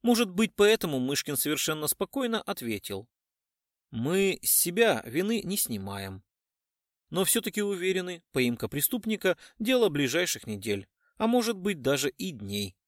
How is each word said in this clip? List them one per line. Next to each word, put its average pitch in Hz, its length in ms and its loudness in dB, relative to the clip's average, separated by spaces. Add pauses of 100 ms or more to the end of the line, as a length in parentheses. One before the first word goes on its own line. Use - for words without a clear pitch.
Может 233 280 4
быть, 185 260 0
поэтому 202 440 4
Мышкин 139 360 -2
совершенно 151 520 -2
спокойно 226 540 -2
ответил: 110 680 -6 (800)
«Мы 170 540 0
с - 80 0
себя 175 520 2
вины 185 380 -2
не 190 160 -4
снимаем. 98 680 -6 (880)
Но 175 160 0
все-таки - 380 0
уверены, 185 580 -2 (100)
поимка 120 360 0
преступника — 190 680 0 (240)
дело 233 300 4
ближайших 143 560 0
недель, 101 420 -4 (300)
а 214 80 0
может 233 320 2
быть, 185 240 -2
даже 135 280 2
и - 200 -8
дней». 101 480 -6 (100)